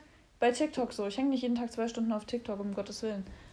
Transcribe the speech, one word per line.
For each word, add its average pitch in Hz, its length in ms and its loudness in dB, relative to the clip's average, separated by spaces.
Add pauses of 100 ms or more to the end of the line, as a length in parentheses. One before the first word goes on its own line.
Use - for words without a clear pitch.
(400)
bei 240 120 8
TikTok 262 400 2
so. 202 140 -2
Ich 202 120 -2
häng 269 120 4
nicht 254 120 2
jeden 240 140 2
Tag 240 160 -2
zwei 226 160 0
Stunden 226 240 0
auf 214 140 0
TikTok, 233 340 -4
um 202 140 -2
Gottes 202 280 -4
Willen. 208 220 -2 (280)